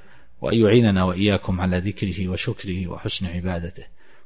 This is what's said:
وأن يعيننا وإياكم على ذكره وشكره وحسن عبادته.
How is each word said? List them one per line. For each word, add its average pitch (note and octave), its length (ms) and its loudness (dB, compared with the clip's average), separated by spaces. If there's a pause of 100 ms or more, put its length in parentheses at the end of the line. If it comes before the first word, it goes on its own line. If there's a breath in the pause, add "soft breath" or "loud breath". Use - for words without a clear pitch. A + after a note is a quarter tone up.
(420 soft breath)
وأن - 160 2
يعيننا G#2+ 460 6
وإياكم F#2 580 2
على F#2 160 2
ذكره F#2 500 -2
وشكره F#2 600 -4
وحسن E2+ 400 -4
عبادته. F2 560 -4 (420 soft breath)